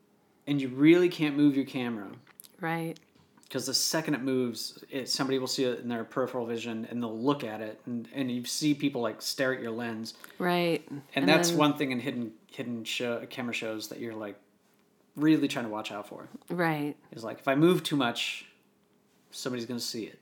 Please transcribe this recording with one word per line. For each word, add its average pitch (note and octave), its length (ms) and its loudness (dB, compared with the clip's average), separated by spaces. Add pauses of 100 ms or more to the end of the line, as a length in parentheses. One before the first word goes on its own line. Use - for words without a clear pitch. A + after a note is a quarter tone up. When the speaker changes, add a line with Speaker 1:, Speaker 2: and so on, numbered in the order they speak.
(460)
Speaker 1:
and C#3+ 160 0
you B2 60 -2
really E3 420 8
can't D3 260 0
move C#3+ 200 6
your C3+ 100 2
camera. A#2+ 420 -4 (500)
Speaker 2:
Right. E3 400 -4 (520)
Speaker 1:
'Cause B2+ 160 -4
the C3 80 -2
second D#3 400 0
it A#2+ 80 -2
moves, B2+ 680 -2
it, C3 220 -6
somebody C3+ 280 0
will B2+ 80 -2
see C3 180 0
it B2 160 0
in A#2+ 100 -8
their A2+ 140 -2
peripheral B2 420 -2
vision A2+ 440 -4
and A#2+ 120 -4
they'll A2+ 160 -4
look C#3 260 0
at G#2+ 160 -6
it A2 240 -10
and, A#2+ 300 -8
and C3 160 -2
you A#2+ 160 -4
see D3+ 260 2
people, C#3 300 0
like, A2 180 -4
stare C3 340 0
at G#2+ 60 -6
your A2+ 120 -6
lens. A2+ 420 -6 (240)
Speaker 2:
Right. F3 520 2
Speaker 1:
And C#3+ 120 -10 (120)
Speaker 2:
And C#3 140 4
Speaker 1:
that's E3+ 220 6
Speaker 2:
then E3+ 80 4
Speaker 1:
one D3 180 6
thing C3+ 160 0
in B2 80 -2
hidden, A#2+ 320 -6 (180)
hidden A#2+ 340 -8
show, A#2+ 440 -4
camera A#2+ 240 -6
shows A2 360 -6
that - 120 -12
you're, A#2 140 -8
like, G#2 220 -8 (800)
really C#3+ 320 6
trying B2+ 180 -4
to G#2+ 40 -8
watch G#2+ 220 -6
out G#2 160 -8
for. - 180 -14 (220)
Speaker 2:
Right. D#3 480 0 (140)
Speaker 1:
It's A2+ 140 -12
like, A2+ 160 -8
if - 60 -12
I C#3 80 4
move E3 280 6
too D3+ 140 -2
much, - 500 -2 (880)
somebody's B2 340 -6
gonna A#2+ 140 -6
see A2+ 240 -6
it. - 180 -14